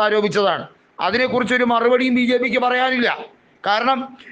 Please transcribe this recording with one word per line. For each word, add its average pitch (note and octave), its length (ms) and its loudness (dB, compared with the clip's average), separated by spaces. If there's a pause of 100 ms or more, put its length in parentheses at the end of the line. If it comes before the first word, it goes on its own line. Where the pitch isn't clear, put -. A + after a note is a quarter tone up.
ആരോപിച്ചതാണ്. G3+ 600 0 (400)
അതിനെക്കുറിച്ചൊരു B3 640 0
മറുപടിയും B3 460 2
ബി B3 120 2
ജെ B3 120 2
പിക്ക് B3 220 -2
പറയാനില്ല. B3 460 0 (540)
കാരണം A#3 360 0 (320)